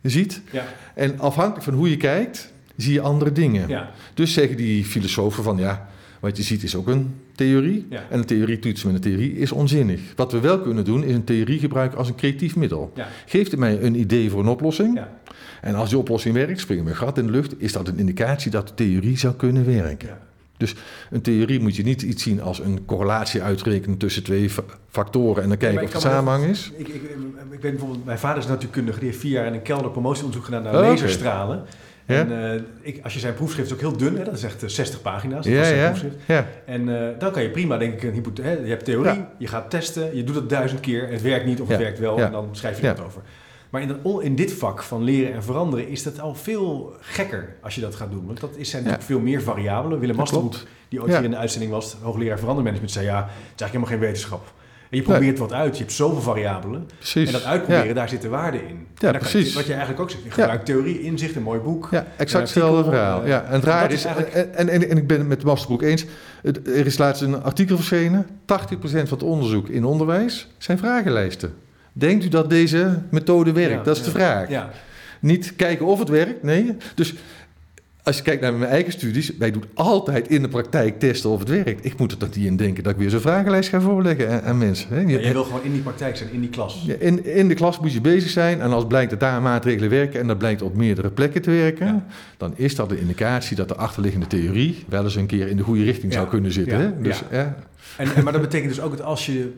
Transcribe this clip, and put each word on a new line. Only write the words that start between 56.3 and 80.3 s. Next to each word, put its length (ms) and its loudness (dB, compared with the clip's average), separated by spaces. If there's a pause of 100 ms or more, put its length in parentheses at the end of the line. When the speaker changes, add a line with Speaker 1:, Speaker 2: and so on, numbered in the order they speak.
Speaker 1:
Precies. 280 0
Speaker 2:
En 60 0
dat 120 -2
uitproberen, 420 2
Speaker 1:
Ja. 80 -2
Speaker 2:
daar 140 -2
zit 140 -6
de 60 -6
waarde 280 -2
in." 80 -6
Speaker 1:
Ja, 100 -12
Speaker 2:
En 20 -14 (220)
dan 140 4
kan 100 0
je, 60 -2
Speaker 1:
precies. 260 2
Speaker 2:
wat 120 -2
je 60 -4
eigenlijk 280 -4
ook 100 -4
zegt, 120 -12
je 60 -14
Speaker 1:
Ja. 60 -12
Speaker 2:
gebruikt 320 2
theorie, 340 0
inzicht, 360 -4
een 60 -4
mooi 180 -2
boek, 300 -4
Speaker 1:
Ja, 80 2
Speaker 2:
een 60 -2 (120)
Speaker 1:
exact 20 -18 (260)
Speaker 2:
artikel, 180 2
Speaker 1:
hetzelfde 280 6
verhaal. 320 2
Speaker 2:
eh, 60 -2
Speaker 1:
Ja, 160 4
en 80 -4
het 100 4
Speaker 2:
dat 100 4
Speaker 1:
raar 180 4
Speaker 2:
is 40 2
Speaker 1:
is, 100 -2
Speaker 2:
eigenlijk 300 -2
Speaker 1:
en, 340 0
en, 200 4
en 80 4
ik 100 4
ben 120 4
het 100 0
met 160 0
Masterbroek 380 2
eens, 220 2 (380)
het, 260 -2
er 180 4
is 120 0
laatst 240 4
een 200 0
artikel 340 2
verschenen, 500 2 (180)
tachtig 340 0
procent 300 0
van 100 -2
het 80 -4
onderzoek 420 2
in 160 0
onderwijs 640 0 (100)
zijn 200 0
vragenlijsten. 760 0 (380)
Denkt 320 2
u 40 0
dat 220 2
deze 600 4
methode 420 4
werkt? 220 4
Speaker 2:
Ja, 80 -2
Speaker 1:
Dat 140 4
is 80 -4
Speaker 2:
ja. 80 -
Speaker 1:
de 60 0
vraag. 300 2
Speaker 2:
Ja. 220 -4 (500)
Speaker 1:
Niet 360 2
kijken 300 2
of 120 4
het 100 0
werkt, 340 2
nee. 340 2 (180)
Dus 200 0 (880)
als 140 2
je 60 -8
kijkt 200 2
naar 120 2
mijn 160 0
eigen 220 2
studies, 440 -2
wij 140 2
doen 140 -4 (100)
altijd 540 2
in 140 4